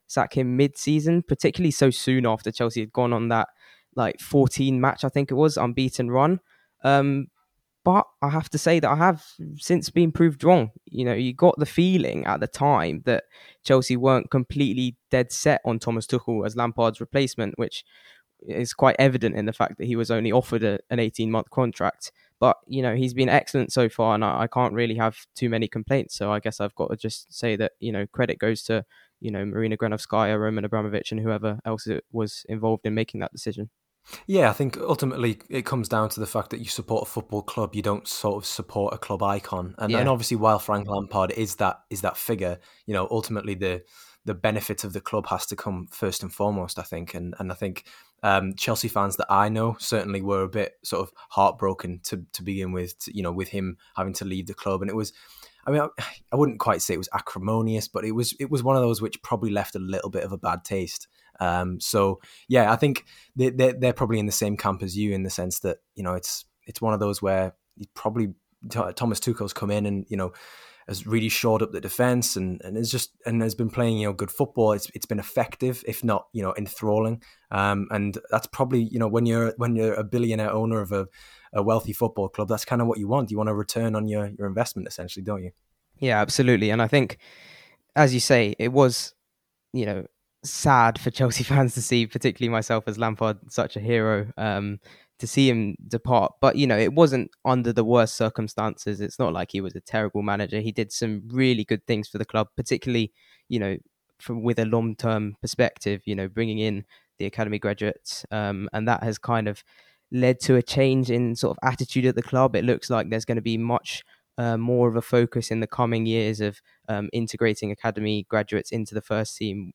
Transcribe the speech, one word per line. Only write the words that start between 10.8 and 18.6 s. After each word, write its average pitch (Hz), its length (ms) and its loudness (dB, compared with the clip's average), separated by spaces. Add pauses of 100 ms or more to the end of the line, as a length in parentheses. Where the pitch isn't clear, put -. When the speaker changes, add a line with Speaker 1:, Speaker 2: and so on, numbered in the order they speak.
Speaker 1:
You 123 200 -4
know, 120 80 2
you 123 200 0
got 175 260 6
the 147 80 0
feeling 175 580 2
at - 140 0
the - 80 -2
time 104 580 0
that 120 200 2 (380)
Chelsea 131 320 4
weren't 127 360 2
completely 127 640 0 (140)
dead 127 200 2
set - 340 2
on 113 120 0
Thomas 113 300 -4
Tuchel 113 380 0
as 107 100 -4
Lampard's 117 440 0
replacement, 123 600 -2
which - 260 -6 (600)
is 117 280 -6